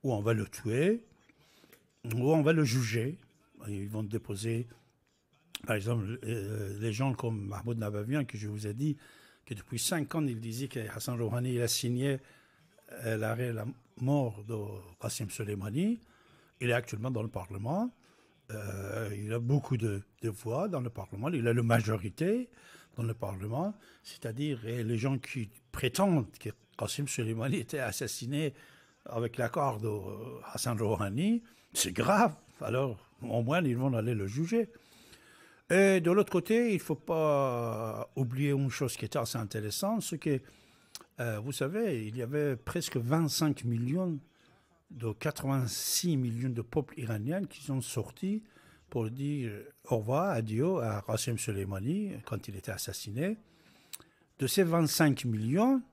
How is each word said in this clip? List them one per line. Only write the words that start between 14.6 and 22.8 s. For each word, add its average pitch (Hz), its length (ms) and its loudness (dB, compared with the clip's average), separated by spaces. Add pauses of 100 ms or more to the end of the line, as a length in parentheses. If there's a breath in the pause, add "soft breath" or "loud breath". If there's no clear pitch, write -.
Qasem 110 300 -6
Soleimani. 107 680 -2 (640 soft breath)
Il 123 80 0
est 120 60 4
actuellement 117 360 -2
dans 113 120 -2
le 110 80 -4
Parlement. 117 600 -4 (640 soft breath)
Euh, 101 640 -6
il 104 160 -4
a 120 60 0
beaucoup 131 380 2
de, 104 260 0 (200)
de 117 60 -2
voix 117 400 -2
dans 165 120 -2
le 120 100 -4
Parlement. 104 380 -6
Il 127 180 0
a 117 60 6
la 120 100 4
majorité 117 880 2 (460 loud breath)